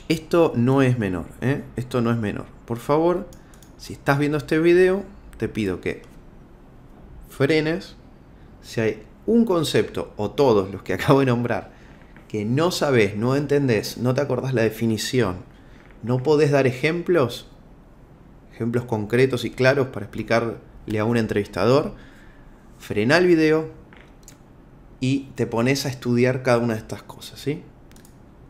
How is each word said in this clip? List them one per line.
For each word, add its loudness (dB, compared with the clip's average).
Esto 2
no 4
es 2
menor, -2
¿eh? -2
Esto -4
no 0
es 0
menor. -6
Por -6
favor, 0
si -16
estás 0
viendo 0
este 0
video, 4
te -4
pido -4
que -8
frenes. -2
Si -6
hay -2
un 4
concepto, 0
o -4
todos 4
los -12
que -8
<laughs> -
acabo 2
de 2
nombrar, -2
que -6
no 0
sabés, 2
no 0
entendés, 0
no 0
te -2
acordás -4
la 2
definición, 0
no -2
podés 4
dar 4
ejemplos, 0
ejemplos -4
concretos 0
y -6
claros 2
para -10
explicarle -4
a 0
un 0
entrevistador, 0
frena 0
el 4
video 4
y -2
te -2
pones 0
a -4
estudiar 0
cada 4
una -2
de -6
estas -12
cosas, -20
¿sí? -6